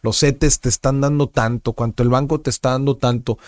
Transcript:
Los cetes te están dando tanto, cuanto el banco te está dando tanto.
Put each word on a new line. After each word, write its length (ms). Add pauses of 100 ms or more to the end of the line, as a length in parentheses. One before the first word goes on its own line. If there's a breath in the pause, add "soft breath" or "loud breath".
Los 160
cetes 420
te 80
están 320
dando 280
tanto, 460
cuanto 280
el 60
banco 320
te 100
está 200
dando 260
tanto. 520